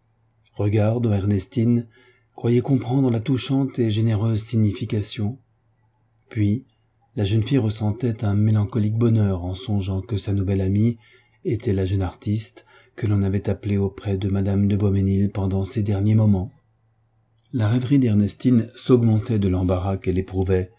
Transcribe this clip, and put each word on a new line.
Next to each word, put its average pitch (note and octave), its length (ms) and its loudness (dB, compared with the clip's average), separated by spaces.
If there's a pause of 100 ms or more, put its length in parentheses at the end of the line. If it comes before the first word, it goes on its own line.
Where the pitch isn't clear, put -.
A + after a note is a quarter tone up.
(540)
Regards G#2+ 480 0
dont A#2 100 2
Ernestine G#2 760 0 (480)
croyait A#2+ 280 0
comprendre B2+ 480 0
la A#2 100 0
touchante C3+ 600 -2
et A2+ 100 2
généreuse A2 540 0
signification. G#2+ 960 -2 (920)
Puis, G#2 380 -2 (480)
la G#2 100 -2
jeune A2 160 0
fille C3+ 160 0
ressentait A2 680 -2
un G2+ 120 0
mélancolique G#2+ 580 2
bonheur A2 500 0
en F#2 120 -6
songeant F#2+ 460 -4
que G2+ 160 -6
sa G2 160 -4
nouvelle G2 280 0
amie G#2 360 0 (480)
était A2+ 280 -2
la F#2+ 100 0
jeune F#2+ 200 -2
artiste - 600 -6 (320)
que A2 120 -4
l'on G2+ 160 2
avait G2 260 -2
appelée G2+ 280 -2
auprès G2 420 -2
de G2 100 -2
madame G2 380 0
de G#2 100 2
Beaumesnil G2 540 2
pendant G2 340 -2
ses G#2+ 160 -4
derniers G#2 320 0
moments. G#2 380 2 (1000)
La A2 140 0
rêverie B2 300 2
d'Ernestine A2+ 760 2
s'augmentait A2+ 640 2
de G2 100 2
l'embarras F#2 480 0
qu'elle F#2 220 -2
éprouvait F#2 600 0